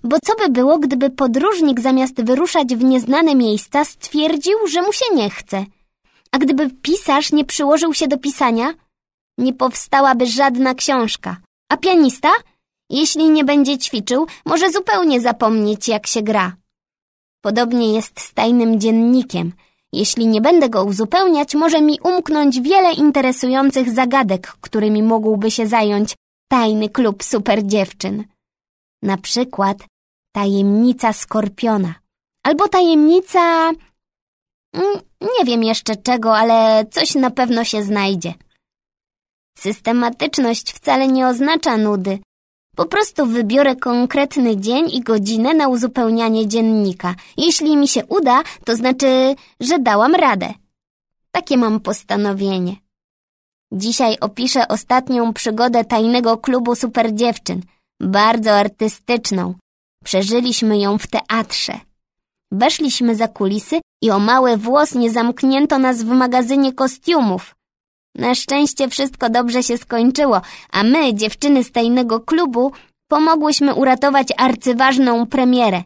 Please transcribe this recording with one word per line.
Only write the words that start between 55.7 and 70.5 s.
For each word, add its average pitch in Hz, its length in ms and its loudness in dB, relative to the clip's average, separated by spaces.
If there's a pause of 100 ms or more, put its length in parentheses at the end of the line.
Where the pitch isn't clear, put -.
tajnego 226 540 0
klubu 240 360 -2
superdziewczyn. 226 880 -2 (380)
Bardzo 214 520 2
artystyczną. 208 1000 -2 (500)
Przeżyliśmy 220 760 0
ją 202 200 0
w - 80 -8
teatrze. - 720 -6 (720)
Weszliśmy 240 640 0
za 220 120 -2
kulisy 208 520 -2 (220)
i 220 80 2
o 196 80 2
mały 240 380 2
włos 254 380 0
nie 240 160 0
zamknięto 262 680 0
nas 254 240 0
w 220 60 -4
magazynie 254 640 2
kostiumów. 262 840 -2 (600)
Na 247 180 -2
szczęście 277 540 -2
wszystko 262 420 -4
dobrze 240 320 0
się 240 160 -2
skończyło, 240 640 0 (320)